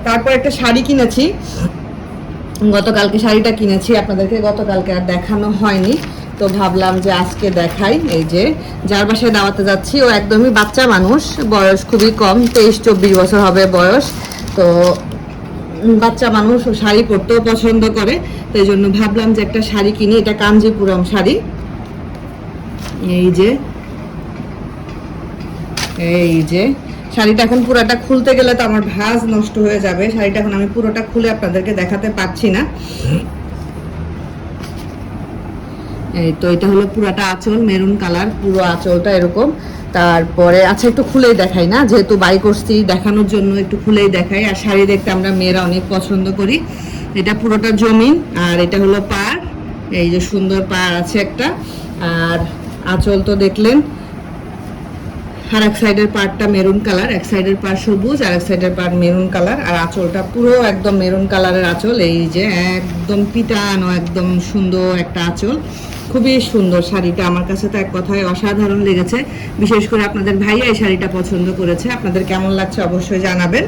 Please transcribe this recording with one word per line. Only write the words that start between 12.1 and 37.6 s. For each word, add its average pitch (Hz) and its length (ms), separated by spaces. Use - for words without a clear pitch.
কম, 220 360
তেইশ 220 340
চব্বিশ 196 360
বছর 185 200
হবে 190 280
বয়স। 185 460
তো, 175 400
উম, 226 160
বাচ্চা 233 300
মানুষ, 220 380
ও 233 60
শাড়ি 214 360
পরতেও 220 320
পছন্দ 220 480
করে, 214 300
তো 220 60
এই 196 60
জন্য 196 240
ভাবলাম 214 440
যে 214 80
একটা 208 200
শাড়ি 208 300
কিনি। 214 260
এটা 214 160
কাঞ্জিপুরম 208 720
শাড়ি। 202 380
এই 180 300
যে, 202 260
এই 170 460
যে 185 300
শাড়িটা 220 280
এখন 240 200
পুরাটা 233 320
খুলতে 254 400
গেলে 254 180
তো 240 100
আমার 214 180
ভাঁজ 214 440
নষ্ট 214 320
হয়ে 208 220
যাবে। 196 320
শাড়িটা 208 280
এখন 208 140
আমি 196 200
পুরোটা 220 280
খুলে 226 160
আপনাদেরকে 190 440
দেখাতে 196 360
পারছি 196 400
না। 208 160
এই 165 280
তো, 175 120
এটা 170 140
হলো 196 280
পুরাটা 202 280
আঁচল, 190 340
মেরুন 196 400